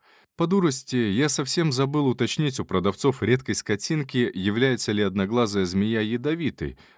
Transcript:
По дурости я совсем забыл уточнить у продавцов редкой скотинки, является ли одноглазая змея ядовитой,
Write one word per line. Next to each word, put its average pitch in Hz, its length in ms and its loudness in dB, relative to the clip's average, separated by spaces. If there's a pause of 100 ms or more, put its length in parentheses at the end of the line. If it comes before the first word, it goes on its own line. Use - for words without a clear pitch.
(360)
По 170 100 0
дурости 170 500 0
я 120 340 2
совсем 156 420 0
забыл 139 340 0
уточнить 131 540 0
у 95 60 -4
продавцов 95 560 0
редкой 110 320 2
скотинки, 127 800 -2
является 110 580 0
ли 104 100 2
одноглазая 101 600 0
змея 104 380 0
ядовитой, 120 760 -4 (220)